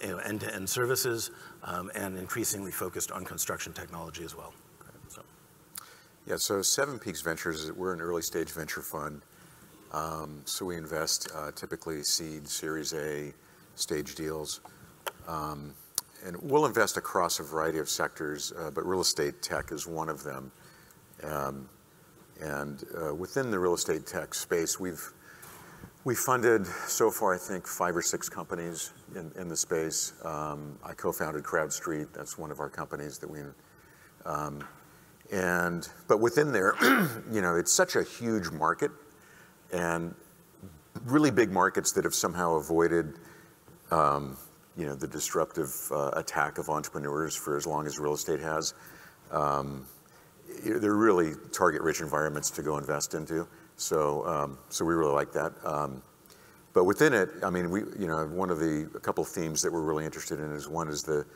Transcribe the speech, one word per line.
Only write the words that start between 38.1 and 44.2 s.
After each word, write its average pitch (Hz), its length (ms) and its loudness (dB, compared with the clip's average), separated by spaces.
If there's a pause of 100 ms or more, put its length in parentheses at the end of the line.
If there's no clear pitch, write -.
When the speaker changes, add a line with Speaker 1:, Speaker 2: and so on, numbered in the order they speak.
Speaker 2:
market 80 400 2 (840)
and 85 400 0 (920)
really 143 260 6
big 101 220 6
markets 92 400 4
that 92 100 4
have 82 120 0
somehow 85 420 2
avoided, 80 580 4 (800)
um, 71 440 4 (400)